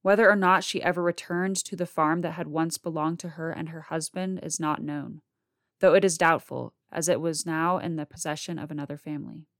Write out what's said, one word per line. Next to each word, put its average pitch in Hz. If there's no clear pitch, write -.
Whether 202
or 208
not 185
she -
ever 175
returned 175
to 190
the 175
farm 165
that 165
had 160
once 160
belonged 160
to 180
her 165
and 165
her 160
husband 185
is 160
not 151
known, 147
though 175
it 190
is 170
doubtful, 127
as 165
it 147
was 160
now 165
in 170
the 151
possession 160
of 165
another 147
family. 151